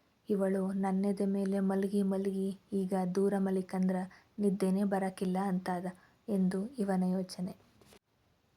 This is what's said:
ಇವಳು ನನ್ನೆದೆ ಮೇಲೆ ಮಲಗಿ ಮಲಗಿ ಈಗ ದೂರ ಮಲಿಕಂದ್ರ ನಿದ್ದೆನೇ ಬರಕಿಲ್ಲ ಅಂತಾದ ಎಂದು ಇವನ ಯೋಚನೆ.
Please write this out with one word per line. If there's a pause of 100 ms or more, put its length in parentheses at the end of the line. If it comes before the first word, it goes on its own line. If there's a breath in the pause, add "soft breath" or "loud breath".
(300 soft breath)
ಇವಳು
ನನ್ನೆದೆ
ಮೇಲೆ
ಮಲಗಿ
ಮಲಗಿ (140)
ಈಗ (200)
ದೂರ
ಮಲಿಕಂದ್ರ (420 loud breath)
ನಿದ್ದೆನೇ
ಬರಕಿಲ್ಲ
ಅಂತಾದ (420 loud breath)
ಎಂದು
ಇವನ
ಯೋಚನೆ. (1000 loud breath)